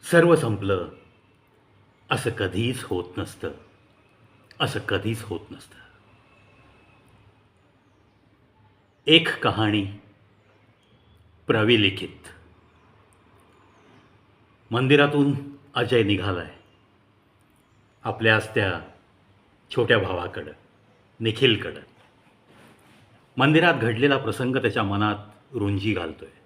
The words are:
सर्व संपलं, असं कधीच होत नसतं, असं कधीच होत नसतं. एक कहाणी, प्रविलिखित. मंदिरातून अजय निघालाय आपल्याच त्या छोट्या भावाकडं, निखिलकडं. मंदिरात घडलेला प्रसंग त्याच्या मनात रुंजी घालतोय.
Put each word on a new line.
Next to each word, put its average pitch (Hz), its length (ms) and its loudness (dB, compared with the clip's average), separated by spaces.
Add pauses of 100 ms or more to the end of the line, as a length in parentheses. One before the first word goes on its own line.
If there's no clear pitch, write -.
(120)
सर्व 170 240 6
संपलं, 98 540 -2 (1200)
असं 127 180 -2
कधीच 107 540 -4
होत 90 200 -6 (140)
नसतं, 80 340 -10 (1080)
असं 113 200 -4
कधीच 107 440 -4
होत 85 160 -8 (120)
नसतं. - 240 -20 (3250)
एक 165 360 4
कहाणी, 104 420 0 (1600)
प्रविलिखित. 107 800 -2 (2500)
मंदिरातून 143 600 4 (420)
अजय 120 280 2
निघालाय 92 460 -2 (1500)
आपल्याच 110 520 2
त्या 92 240 0 (960)
छोट्या 117 240 4
भावाकडं, 90 520 -6 (680)
निखिलकडं. 110 600 0 (1600)
मंदिरात 156 360 4
घडलेला 123 440 0
प्रसंग 127 380 -4
त्याच्या 123 280 0
मनात 101 320 -2 (380)
रुंजी 101 400 -2
घालतोय. 85 360 -8 (160)